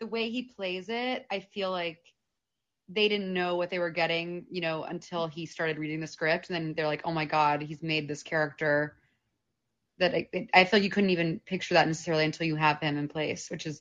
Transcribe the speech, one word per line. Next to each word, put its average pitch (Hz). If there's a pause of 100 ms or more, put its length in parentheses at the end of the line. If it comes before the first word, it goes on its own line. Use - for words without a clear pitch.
the 226
way 226
he 247
plays 185
it, 247
I 196
feel 190
like 170 (880)
they 208
didn't 202
know 180
what 175
they 185
were 175
getting, 170
you 180
know, 160
until 170
he 160
started 160
reading 156
the 160
script, 165
and 180
then 160
they're 156
like, 151
"Oh 170
my 156
God, 147
he's 151
made 156
this 147
character," 151 (1040)
that 175
I, -
it, -
I 185
feel 208
like 196
you 196
couldn't 202
even 170
picture -
that 160
necessarily 160
until 156
you 151
have 151
him 147
in 147
place, -
which -
is 151